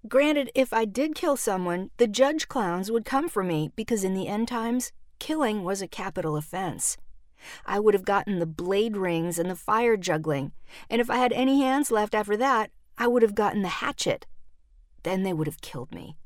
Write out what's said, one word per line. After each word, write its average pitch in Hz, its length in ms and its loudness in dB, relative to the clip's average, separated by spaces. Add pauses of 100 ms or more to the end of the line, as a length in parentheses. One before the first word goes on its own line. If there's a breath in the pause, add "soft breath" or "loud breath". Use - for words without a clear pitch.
Granted, 285 460 4
if 262 180 2
I 226 140 2
did 269 280 -2
kill 294 220 0
someone, 185 600 -2
the 240 100 6
judge 269 400 2
clowns 190 420 -2
would 226 140 0
come 285 240 0
for 196 160 -2
me, 156 320 0
because 220 260 -2
in 190 120 0
the 190 120 -2
end 220 220 -2
times, 240 440 -2 (260)
killing 247 440 -2
was 190 200 -4
a 180 60 -8
capital 180 480 -4
offense. 156 600 -4 (680 loud breath)
I 202 140 -2
would 208 160 6
have 190 100 0
gotten 202 340 0
the 170 80 0
blade 196 500 0
rings 170 420 0
and 170 120 -2
the 180 60 -6
fire 226 400 2
juggling, 156 560 -2 (360 loud breath)
and 233 120 2
if 247 100 0
I - 60 2
had 247 160 4
any 269 280 4
hands 269 300 2
left 214 240 2
after 208 240 0
that, 240 320 2 (280)
I 233 80 0
would 240 160 6
have 214 120 4
gotten 208 280 2
the 185 60 -2
hatchet. - 580 -2 (760)
Then 185 200 -2
they 190 100 -2
would 156 140 -2
have 147 140 -8
killed - 320 -12
me. - 340 -14